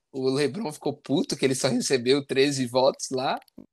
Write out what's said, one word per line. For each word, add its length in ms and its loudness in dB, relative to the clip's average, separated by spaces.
O 180 -2
LeBron 420 -2
ficou 220 -6
puto 440 -2
que 80 2
ele 80 2
só 140 0
recebeu 580 2
treze 400 2
votos 460 0
lá. 280 -2